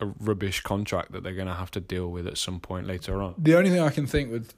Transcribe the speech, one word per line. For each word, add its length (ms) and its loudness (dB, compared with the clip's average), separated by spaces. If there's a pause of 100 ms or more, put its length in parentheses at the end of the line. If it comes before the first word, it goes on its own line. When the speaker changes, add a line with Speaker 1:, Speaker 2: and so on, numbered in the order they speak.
Speaker 1:
a 60 -2
rubbish 560 -2
contract 500 -2
that 100 -10
they're 120 -6
gonna 200 -4
have 180 -6
to 80 -4
deal 300 -4
with 160 -6
at 120 -6
some 220 -4
point 260 -6
later 360 -4
on. 160 -4
Speaker 2:
The 180 8
only 120 8
thing 120 4
I 100 4
can 160 0
think 260 0
with, 260 -6